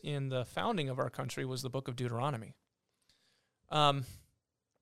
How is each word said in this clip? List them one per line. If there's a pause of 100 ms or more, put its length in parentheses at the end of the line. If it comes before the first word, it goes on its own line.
in
the
founding
of
our
country
was
the
Book
of
Deuteronomy. (1160)
Um, (760)